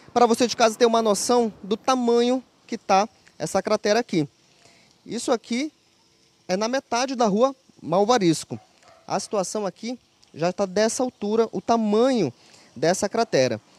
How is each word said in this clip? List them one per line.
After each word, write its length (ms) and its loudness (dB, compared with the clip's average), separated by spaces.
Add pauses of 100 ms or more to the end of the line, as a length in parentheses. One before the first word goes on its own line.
(120)
pra 140 4
você 200 2
de 100 -4
casa 200 2
ter 100 4
uma 160 2
noção 500 0 (100)
do 140 -4
tamanho 680 0 (240)
que 120 -10
tá 300 0 (300)
essa 240 -4
cratera 380 0
aqui. 260 -2 (800)
Isso 240 -6
aqui 400 -4 (760)
é 80 -2
na 100 -2
metade 480 -4
da 120 2
rua 280 2 (260)
Malvarisco. 800 0 (480)
A 140 -4
situação 460 -6
aqui 320 -10 (360)
já 180 -2
tá 140 -4
dessa 360 -2
altura, 500 -2
o 80 -6
tamanho 720 2 (420)
dessa 340 0
cratera. 520 0 (180)